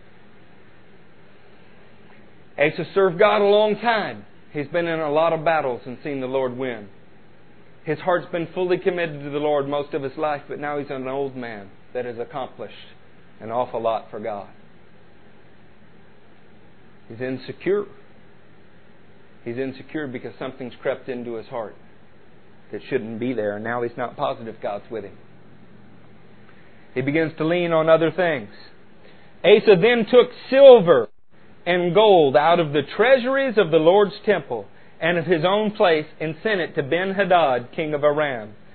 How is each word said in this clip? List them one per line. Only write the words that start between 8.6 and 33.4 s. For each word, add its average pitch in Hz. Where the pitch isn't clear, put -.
committed 170
to 143
the 143
Lord 147
most 143
of 156
his 135
life, 151
but 127
now 147
he's 143
an 131
old 135
man 110
that 123
has 120
accomplished 117
an 107
awful 120
lot 113
for 110
God. 104
He's 113
insecure. 131
He's 117
insecure 135
because 120
something's 131
crept 135
into 120
his 107
heart 117
that 104
shouldn't 113
be 123
there, 104
and 104
now 120
he's 117
not 120
positive 123
God's 104
with 110
him. 95
He 127
begins 151
to 156
lean 170
on 160
other 160
things. 151
Asa 208
then 226
took 240
silver 226
and 175
gold 175
out 165
of 151
the 143
treasuries 262